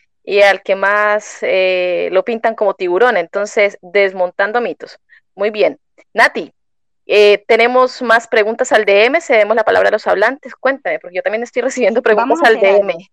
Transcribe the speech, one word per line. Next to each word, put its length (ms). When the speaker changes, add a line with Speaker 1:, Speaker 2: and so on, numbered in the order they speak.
Speaker 1:
y 200
al 200
que 140
más, 680
eh, 680
lo 120
pintan 300
como 200
tiburón. 420
Entonces, 680
desmontando 760
mitos. 400
Muy 160
bien. 300
Nati, 380
eh, 360
tenemos 540
más 260
preguntas 420
al 140
D 220
M, 140
cedemos 360
la 80
palabra 240
a 40
los 140
hablantes. 480
Cuéntame, 460
porque 160
yo 60
también 200
estoy 200
recibiendo 400
preguntas 260
Speaker 2:
Vamos 160
a 20
Speaker 1:
al 120
Speaker 2:
hacer 120
Speaker 1:
D 80
M. 140
Speaker 2:
algo. 200